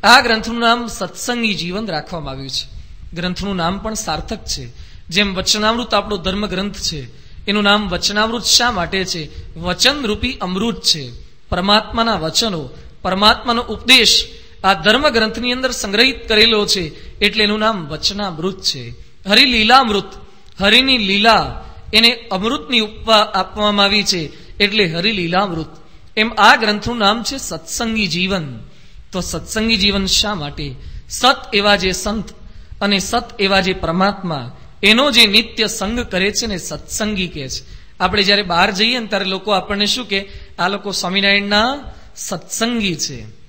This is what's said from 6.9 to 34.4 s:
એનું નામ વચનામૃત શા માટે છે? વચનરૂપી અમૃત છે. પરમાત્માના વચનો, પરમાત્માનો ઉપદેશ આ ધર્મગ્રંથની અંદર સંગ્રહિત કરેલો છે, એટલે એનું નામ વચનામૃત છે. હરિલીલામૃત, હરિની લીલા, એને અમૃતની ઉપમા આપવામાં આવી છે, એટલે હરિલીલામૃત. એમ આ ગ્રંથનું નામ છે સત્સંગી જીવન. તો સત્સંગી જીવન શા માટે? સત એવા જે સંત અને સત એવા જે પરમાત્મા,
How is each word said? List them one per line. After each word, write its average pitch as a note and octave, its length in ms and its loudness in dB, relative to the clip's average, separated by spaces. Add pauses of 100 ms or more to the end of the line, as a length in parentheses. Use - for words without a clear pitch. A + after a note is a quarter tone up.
એનું G#3 160 2
નામ G3+ 260 2
વચનામૃત G#3 540 0
શા A#3+ 280 4
માટે F3+ 340 -2
છે? E3 240 -6 (300)
વચનરૂપી A3 800 0
અમૃત G3 400 -2
છે. B2 460 -2 (220)
પરમાત્માના G#3+ 680 2
વચનો, D#3+ 540 -2 (320)
પરમાત્માનો G#3+ 600 2
ઉપદેશ A#3 680 4 (360)
આ G3 100 6
ધર્મગ્રંથની A3+ 800 2
અંદર B3+ 200 -2
સંગ્રહિત A3+ 560 0
કરેલો G#3+ 380 4
છે, F#3+ 160 0 (400)
એટલે G#3 220 2
એનું G#3 160 2
નામ G#3+ 280 0
વચનામૃત F3+ 720 -4
છે. A#2+ 320 -6 (340)
હરિલીલામૃત, A#3 800 4 (520)
હરિની B3 380 4
લીલા, G3 680 2 (300)
એને A3+ 180 4 (200)
અમૃતની A#3 480 0
ઉપમા G#3+ 560 2
આપવામાં G3+ 500 2
આવી G3+ 180 2
છે, E3+ 260 -2 (300)
એટલે G3+ 260 4
હરિલીલામૃત. F3 840 0 (500)
એમ A3 200 2
આ A3 180 10
ગ્રંથનું A3 420 0
નામ G#3+ 260 2
છે C4+ 140 -6
સત્સંગી A3 680 -4
જીવન. E3 520 -2 (520)
તો F#3 100 -4
સત્સંગી A3 560 -2
જીવન G3 280 2
શા G#3 300 0
માટે? C#3+ 400 -8 (340)
સત C4+ 260 2 (180)
એવા G3+ 220 4
જે F#3 160 2
સંત G#3+ 380 -4 (520)
અને G3+ 180 2
સત A#3 240 -2 (160)
એવા G3 200 4
જે F#3 140 0
પરમાત્મા, E3 800 -2 (320)